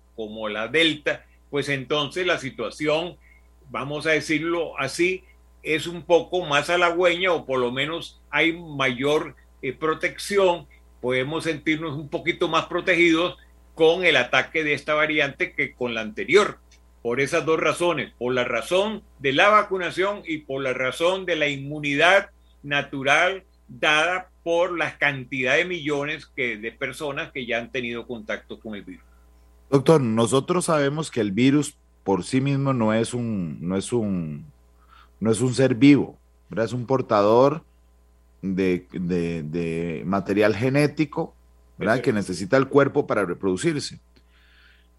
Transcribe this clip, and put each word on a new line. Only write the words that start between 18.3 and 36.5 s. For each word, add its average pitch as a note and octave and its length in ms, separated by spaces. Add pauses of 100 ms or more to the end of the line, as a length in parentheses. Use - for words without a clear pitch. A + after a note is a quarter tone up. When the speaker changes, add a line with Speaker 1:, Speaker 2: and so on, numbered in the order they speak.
Speaker 1:
la B2 100
razón F3 580 (160)
de C3+ 140
la F3 160
vacunación G3 800
y D#3+ 120
por C3+ 240
la B2+ 120
razón E3 500
de F3 120
la D3+ 120
inmunidad D3 840 (320)
natural C#3+ 840 (240)
dada D#3+ 600 (140)
por E3+ 340
la D#3 220
cantidad C3+ 580
de E3+ 80
millones D3 600
que, A#2+ 320
de A2+ 140
personas C#3 600
que B2+ 140
ya A#2 120
han A#2 140
tenido A#2+ 340
contacto A2 540
con G#2+ 140
el G2 80
virus. F2+ 220 (640)
Speaker 2:
Doctor, C#3+ 300
nosotros C3 640
sabemos D3 440
que B2 100
el G#2 120
virus C3+ 440 (280)
por F#2+ 200
sí C3 160
mismo C#3 340
no A2 180
es A2+ 220
un, G#2 460
no F2+ 180
es G2 160
un, F2 500 (760)
no A2 100
es A2 100
un B2+ 140
ser B2+ 200
vivo, C3+ 440 (320)